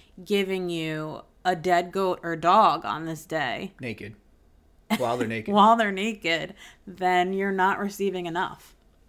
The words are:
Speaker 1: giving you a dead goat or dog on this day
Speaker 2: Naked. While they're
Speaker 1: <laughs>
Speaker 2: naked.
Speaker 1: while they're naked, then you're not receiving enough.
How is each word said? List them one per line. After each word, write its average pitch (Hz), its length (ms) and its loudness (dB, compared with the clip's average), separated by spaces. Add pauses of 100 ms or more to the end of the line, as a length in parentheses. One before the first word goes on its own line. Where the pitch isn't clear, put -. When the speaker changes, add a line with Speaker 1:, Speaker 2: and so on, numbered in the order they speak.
(240)
Speaker 1:
giving 190 460 -2
you 156 520 -6 (220)
a 180 120 2
dead 175 360 2
goat 185 300 0
or 165 140 -4
dog 170 480 4
on 151 220 -6
this 160 180 -8
day 147 560 -4
Speaker 2:
Naked. 110 340 -10 (840)
While 240 180 0
they're 247 120 -2
Speaker 1:
<laughs> 226 80 -4
Speaker 2:
naked. 214 180 -4
Speaker 1:
while 214 220 8
they're 208 160 0
naked, 185 640 -4 (320)
then 180 460 0
you're 196 200 -2
not 190 260 2
receiving 196 480 -4
enough. - 480 -6 (340)